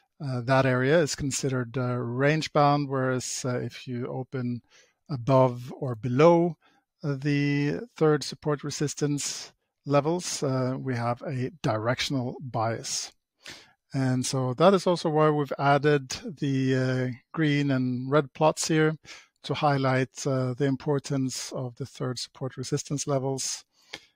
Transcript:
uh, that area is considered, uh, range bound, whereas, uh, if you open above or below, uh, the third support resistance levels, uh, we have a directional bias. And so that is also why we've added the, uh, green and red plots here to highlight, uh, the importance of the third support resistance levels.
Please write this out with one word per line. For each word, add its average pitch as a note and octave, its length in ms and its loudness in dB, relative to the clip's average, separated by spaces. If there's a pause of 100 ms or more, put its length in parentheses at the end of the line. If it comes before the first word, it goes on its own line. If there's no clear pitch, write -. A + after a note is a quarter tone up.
(240)
uh, B2+ 180 -6
that C3 220 4
area C3 360 4
is C#3+ 160 0
considered, C3 600 -4
uh, B2 200 -2
range C3+ 560 0
bound, C#3+ 360 4
whereas, C3 560 -2
uh, B2 140 -2
if B2 300 -8
you B2 180 -6
open B2+ 560 -6 (480)
above B2+ 680 2
or B2+ 200 -6
below, D#3 600 4 (460)
uh, C#3+ 160 -2
the C#3+ 600 0 (160)
third D3+ 260 4
support D3 400 -6
resistance - 920 -4 (320)
levels, D3+ 600 0
uh, C3 340 0
we C3 160 -4
have A#2+ 280 -2
a B2+ 280 -4 (140)
directional A#2+ 760 -2
bias. A2+ 680 -4 (840)
And B2+ 320 0
so B2+ 280 -2
that E3+ 200 6
is F3+ 120 0
also F3 220 2
why D#3 220 4
we've D3 280 0
added C#3+ 520 4 (300)
the, C3 340 0
uh, B2+ 420 0 (160)
green D3 380 2
and B2+ 400 0
red D3 240 2
plots - 340 2
here D#3 280 2 (480)
to C#3+ 100 -4
highlight, C3+ 720 0
uh, C3 260 0
the C3 140 0
importance C3+ 880 -2
of B2+ 240 -8
the C3+ 100 -10
third B2+ 320 -8
support - 400 -10
resistance C#3 480 -4
levels. C3+ 580 -4 (520)